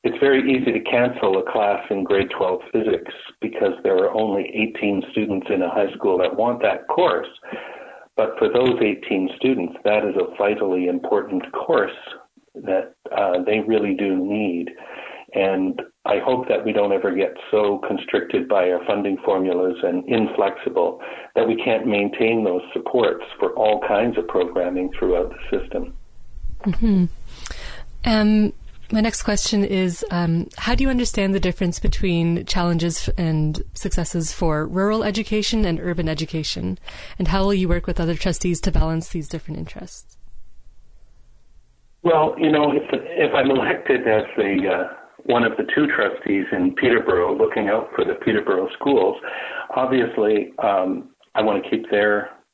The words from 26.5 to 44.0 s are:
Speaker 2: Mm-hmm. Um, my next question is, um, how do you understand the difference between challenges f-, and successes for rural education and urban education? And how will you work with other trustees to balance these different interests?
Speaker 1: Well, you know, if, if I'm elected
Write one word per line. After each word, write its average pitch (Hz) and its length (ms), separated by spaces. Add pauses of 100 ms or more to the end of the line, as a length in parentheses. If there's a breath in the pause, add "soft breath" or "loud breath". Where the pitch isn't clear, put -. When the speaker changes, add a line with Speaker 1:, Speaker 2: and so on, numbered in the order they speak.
Speaker 2:
Mm-hmm. 196 400 (1000 loud breath)
Um, 214 500 (380)
my 220 80
next 220 240
question 208 400
is, 185 480
um, 170 460
how 240 180
do 254 80
you 269 60
understand 220 440
the 196 60
difference 175 400
between 170 680
challenges 170 600
f-, - 100
and 156 460 (100)
successes 170 600
for 151 340
rural 202 360
education 214 600
and 170 160
urban 170 300
education? 160 680 (400 loud breath)
And 180 120
how 196 160
will 202 80
you 185 160
work 170 180
with 175 140
other 170 140
trustees 175 460
to 180 100
balance 160 380
these 160 200
different 156 300
interests? - 580 (1900)
Speaker 1:
Well, 156 340
you 156 140
know, 147 200
if, 139 200
if - 420
I'm 135 180
elected 123 560